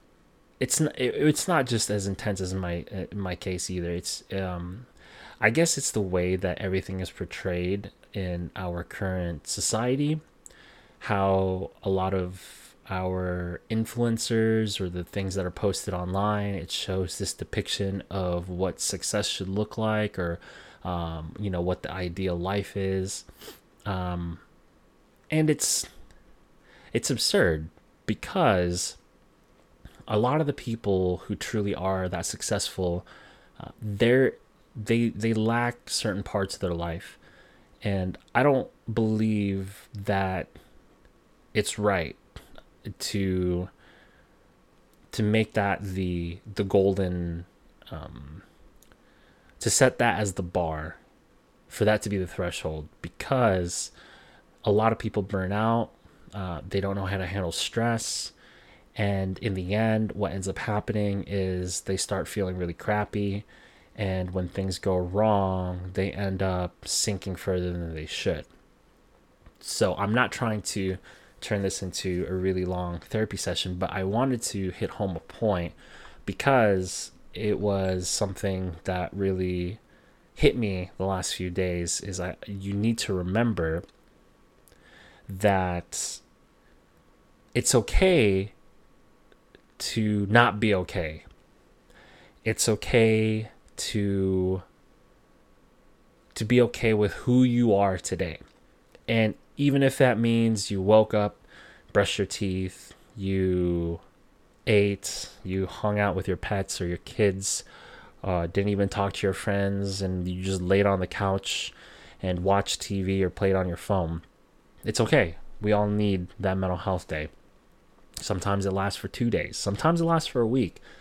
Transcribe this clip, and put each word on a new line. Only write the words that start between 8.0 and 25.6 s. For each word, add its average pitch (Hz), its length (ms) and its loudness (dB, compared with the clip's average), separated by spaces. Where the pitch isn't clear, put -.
in 87 440 -4
our 87 260 -6
current 90 640 -4
society, 135 720 0
how 95 680 2
a 98 60 0
lot 95 240 0
of 92 600 -6
our 95 720 -4
influencers 113 1120 0
or 92 80 -2
the 90 160 -4
things 95 320 -4
that 92 100 0
are 87 60 -4
posted 98 420 -2
online, 101 600 0
it 90 180 -8
shows 92 460 -4
this 98 140 -4
depiction - 800 -4
of 90 380 -2
what 90 320 -2
success - 480 -2
should 92 200 -4
look 104 300 -4
like 107 400 0
or, 87 220 -2
um, 82 540 -6
you 101 120 -4
know, 90 100 -2
what 90 240 -2
the - 80 -8
ideal 90 440 -2
life 95 400 -2
is. 95 480 -2
Um, 90 540 -4
and 156 180 4
it's, - 380 0